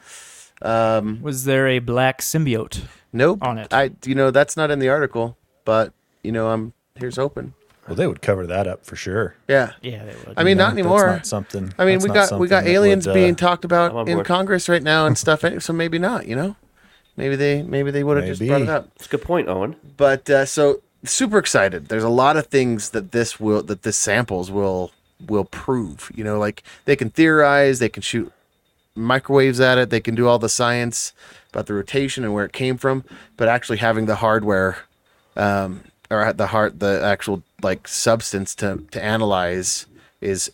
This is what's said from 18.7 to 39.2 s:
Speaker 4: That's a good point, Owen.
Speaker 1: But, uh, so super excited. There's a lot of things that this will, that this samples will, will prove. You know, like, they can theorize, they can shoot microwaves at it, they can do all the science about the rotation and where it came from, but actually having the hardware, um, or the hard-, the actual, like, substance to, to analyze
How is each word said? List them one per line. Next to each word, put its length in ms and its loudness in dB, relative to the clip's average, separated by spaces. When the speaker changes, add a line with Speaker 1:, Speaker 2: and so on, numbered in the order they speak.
Speaker 4:
That's 120 -20
a 40 -14
good 120 -4
point, 260 -2
Owen. 280 -4
Speaker 1:
But, 320 2
uh, 160 4
so 340 2
super 340 0
excited. 500 0
There's 160 -2
a 40 0
lot 300 4
of 80 -4
things 440 0
that 220 -6
this 260 -2
will, 260 0
that 180 -6
this 140 -4
samples 540 -2
will, 400 -2
will 180 0
prove. 720 -6
You 100 -10
know, 140 -2
like, 240 -4
they 120 4
can 140 -4
theorize, 720 4
they 80 2
can 140 -8
shoot 300 -4
microwaves 640 2
at 180 6
it, 120 2
they 100 2
can 140 -4
do 140 2
all 100 4
the 100 -2
science 640 -2
about 140 -6
the 80 -6
rotation 500 -4
and 100 -4
where 100 0
it 80 -10
came 240 -4
from, 280 -2
but 120 2
actually 300 0
having 280 2
the 100 0
hardware, 640 0
um, 460 -2
or 220 0
the 160 -2
hard-, 320 -2
the 240 0
actual, 380 -2
like, 260 -4
substance 680 -2
to, 360 -6
to 100 -8
analyze 840 -2